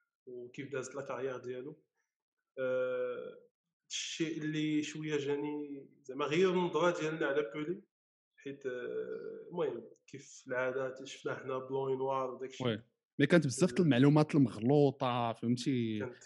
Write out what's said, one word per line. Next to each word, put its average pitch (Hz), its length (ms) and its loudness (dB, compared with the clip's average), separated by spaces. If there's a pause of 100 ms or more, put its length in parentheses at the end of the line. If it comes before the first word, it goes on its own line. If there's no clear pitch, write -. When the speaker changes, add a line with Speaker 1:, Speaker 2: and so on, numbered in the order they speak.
(260)
Speaker 1:
وكيف 123 460 -12
دازت 131 240 -6
لا 139 60 -6
كارير 127 360 -6
ديالو. 127 460 -10 (760)
آه، 127 800 -2 (520)
الشيء 160 520 -6
اللي 151 420 0
شوية 156 340 -4
جاني، 143 680 -4 (160)
زعما، 135 220 -4
غير 175 280 4
النظرة 170 460 2
ديالنا 156 260 -2
على 147 280 0
بولي، 160 280 -6 (560)
حيت، 139 280 -12
آه، 123 840 -8
المهم، 135 340 -4 (240)
كيف - 400 -18
العادة 127 580 -4
شفنا 131 300 -8
حنا 131 220 -6
بلون 135 400 -2
نوار 131 340 -2
وداك 127 180 -10
الشيء. 127 180 -4
Speaker 2:
وي. 110 160 0 (360)
مي 139 60 6
كانت 156 220 6
بزاف 165 260 2
د - 60 2
Speaker 1:
آه. 190 40 4
Speaker 2:
المعلومات 147 520 6
المغلوطة، 123 1000 4
فهمتي؟ 120 640 0
Speaker 1:
كانت، 120 260 -8